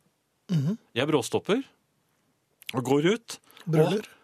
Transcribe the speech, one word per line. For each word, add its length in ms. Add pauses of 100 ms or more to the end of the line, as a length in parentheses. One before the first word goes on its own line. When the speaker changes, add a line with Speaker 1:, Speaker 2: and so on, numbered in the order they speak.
(500)
Speaker 1:
Mhm. 280 (180)
Speaker 2:
Jeg 120
bråstopper 560 (1120)
og 120
går 280
ut. 260 (280)
Speaker 1:
Brøler? 320
Speaker 2:
Og, 60 (180)